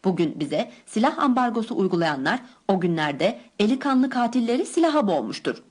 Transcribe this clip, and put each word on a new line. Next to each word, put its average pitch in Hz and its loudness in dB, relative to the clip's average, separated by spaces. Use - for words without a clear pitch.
Bugün 165 0
bize 151 -2
silah 254 0
ambargosu 240 0
uygulayanlar 170 0
o 190 2
günlerde 165 0
eli 220 2
kanlı 262 0
katilleri 240 0
silaha 311 2
boğmuştur. 135 -2